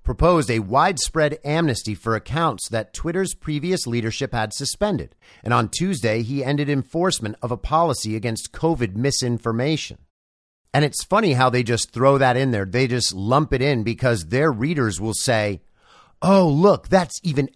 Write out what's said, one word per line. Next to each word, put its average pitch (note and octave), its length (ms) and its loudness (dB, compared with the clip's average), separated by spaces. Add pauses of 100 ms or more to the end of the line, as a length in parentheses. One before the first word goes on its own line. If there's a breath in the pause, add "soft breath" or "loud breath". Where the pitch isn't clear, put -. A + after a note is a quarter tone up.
proposed D#3 480 2
a A2+ 80 0
widespread D3 840 0
amnesty C#3+ 520 -2
for A2+ 200 -2
accounts C#3 540 -4
that A2+ 240 -6
Twitter's F3+ 400 -4
previous D#3 540 -4
leadership A#2 460 -4
had A2 200 -4
suspended. C#3+ 640 -4 (280 soft breath)
And A2+ 100 0
on A#2 160 2
Tuesday, A#2+ 520 -2
he C3+ 220 -4
ended C#3+ 260 0
enforcement C#3+ 720 -2
of A#2+ 100 -4
a A#2+ 60 -4
policy D3+ 580 0
against A2 360 -6
covid B2 440 -2
misinformation. A#2+ 1000 -2 (760)
And C#3+ 120 4
it's - 180 -4
funny G3 300 2
how B2+ 160 4
they B2 140 2
just A2+ 280 -2
throw C3+ 280 4
that B2+ 180 4
in C3+ 140 2
there. G2+ 140 0
They A#2+ 200 0
just A#2+ 280 -2
lump A#2 380 0
it C3 100 0
in C3 220 0
because A2 440 0
their C3+ 240 2
readers A#2+ 500 -2
will G#2+ 140 -4
say, G#2 460 -2 (600 soft breath)
"Oh, F#3 260 6
look, D#3+ 400 4
that's F3+ 360 2
even C#3 320 0